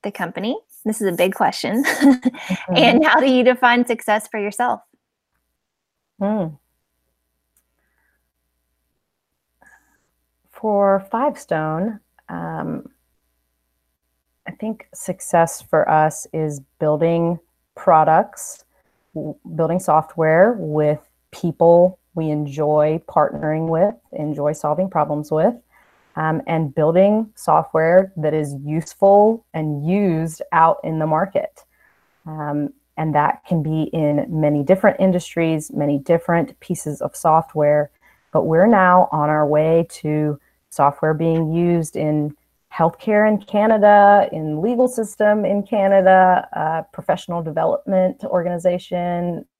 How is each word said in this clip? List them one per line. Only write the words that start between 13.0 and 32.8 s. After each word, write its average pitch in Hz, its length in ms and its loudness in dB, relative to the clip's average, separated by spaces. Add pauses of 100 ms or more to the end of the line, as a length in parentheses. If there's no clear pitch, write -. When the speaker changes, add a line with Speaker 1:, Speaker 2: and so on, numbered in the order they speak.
Speaker 2:
I - 60 -14
think 214 420 -10
success - 680 -2
for - 260 0
us 156 440 0
is 151 280 -4 (180)
building 170 600 0 (360)
products, 160 880 0 (500)
w-, 151 220 -10 (200)
building 165 240 -2
software 160 800 2
with 151 420 0 (320)
people 175 680 2 (160)
we 160 160 -4
enjoy 151 800 0
partnering 156 600 -2
with, 185 260 0 (180)
enjoy 147 400 -6
solving 156 380 -4
problems 147 400 -4
with, 170 240 0 (600)
um, 160 320 -4
and 160 260 -4
building 196 600 2
software 165 800 0
that 151 180 -2
is 143 300 -4
useful 202 920 2
and 151 340 -4
used 170 600 -2
out 165 320 4
in 160 160 -4
the 156 80 -2
market. 160 580 -4 (640)
Um, 147 460 -6 (240)